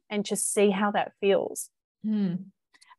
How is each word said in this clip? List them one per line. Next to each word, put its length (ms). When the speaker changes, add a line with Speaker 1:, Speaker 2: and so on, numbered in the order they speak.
Speaker 1:
and 140
just 300
see 160
how 220
that 280
feels. 500
Speaker 2:
Mm. 400